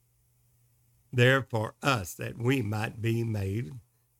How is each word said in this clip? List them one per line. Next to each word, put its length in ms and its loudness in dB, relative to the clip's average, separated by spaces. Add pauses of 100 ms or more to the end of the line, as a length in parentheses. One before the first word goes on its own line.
(1120)
there 300 6
for 420 -4
us, 300 0
that 240 -10
we 240 2
might 400 -4
be 240 0
made 460 -4 (500)